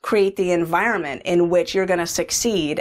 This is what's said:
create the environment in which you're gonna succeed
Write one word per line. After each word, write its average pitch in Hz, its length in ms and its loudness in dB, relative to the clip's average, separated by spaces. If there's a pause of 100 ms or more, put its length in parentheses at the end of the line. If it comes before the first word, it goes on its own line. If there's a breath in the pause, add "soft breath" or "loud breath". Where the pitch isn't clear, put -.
create 196 320 2
the 180 160 0
environment 170 720 -2
in 175 240 2
which 170 240 2
you're 190 140 0
gonna 175 180 0
succeed 170 760 -2